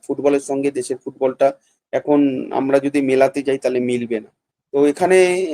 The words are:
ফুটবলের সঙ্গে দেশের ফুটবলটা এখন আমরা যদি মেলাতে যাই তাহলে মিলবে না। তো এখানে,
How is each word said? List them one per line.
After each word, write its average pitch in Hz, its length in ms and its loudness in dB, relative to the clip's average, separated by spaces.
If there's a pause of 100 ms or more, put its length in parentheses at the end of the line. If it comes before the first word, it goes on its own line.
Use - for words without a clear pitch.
ফুটবলের 139 340 0
সঙ্গে 139 300 -4
দেশের 135 280 -6
ফুটবলটা 135 540 -2 (400)
এখন 139 600 0
আমরা 135 260 0
যদি 139 240 -2
মেলাতে 135 400 2
যাই 135 160 -2
তাহলে 127 220 -2
মিলবে 120 400 -4
না। - 100 -20 (420)
তো 143 140 2
এখানে, 180 680 2